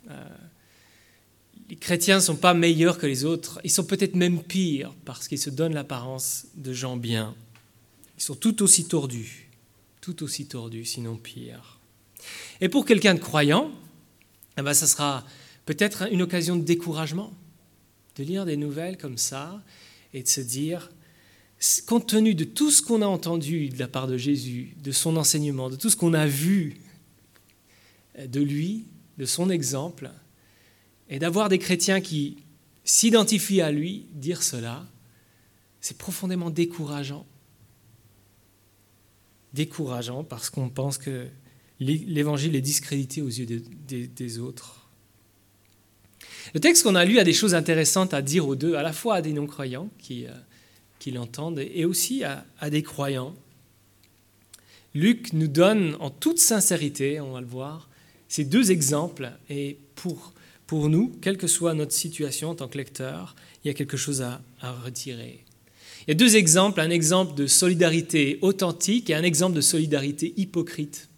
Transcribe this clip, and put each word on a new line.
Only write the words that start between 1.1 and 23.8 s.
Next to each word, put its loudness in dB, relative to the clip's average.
les -12
chrétiens 2
ne 4
sont 2
pas 6
meilleurs 4
que -2
les -2
autres, -4
ils -2
sont 2
peut-être -2
même 2
pires -2
parce -12
qu'ils -6
se -4
donnent -2
l'apparence -6
de -10
gens -6
bien. -2
Ils -6
sont -6
tout 0
aussi 6
tordus, -4
tout -12
aussi -8
tordus, -10
sinon -6
pires. -18
Et 2
pour 4
quelqu'un 6
de 0
croyant, 4
eh -6
ben, 0
ça 4
sera 0
peut-être -2
une 4
occasion 0
de 0
découragement, -2
de -10
lire -4
des -2
nouvelles -6
comme -10
ça -6
et -10
de -2
se 2
dire, -6
compte 2
tenu 4
de 0
tout 0
ce 6
qu'on 0
a 2
entendu -2
de -8
la -4